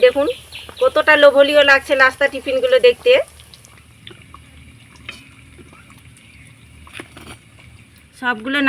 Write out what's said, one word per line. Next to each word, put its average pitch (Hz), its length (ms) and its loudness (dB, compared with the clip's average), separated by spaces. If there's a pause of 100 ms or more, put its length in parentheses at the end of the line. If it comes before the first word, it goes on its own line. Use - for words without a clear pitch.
দেখুন 311 220 0 (540)
কতটা 508 320 0 (100)
লোভনীয় 285 400 4
লাগছে 277 300 0 (100)
নাস্তা 262 300 -2
টিফিনগুলো 285 440 -2 (100)
দেখতে। - 240 0 (4000)
সবগুলো 247 360 -8 (120)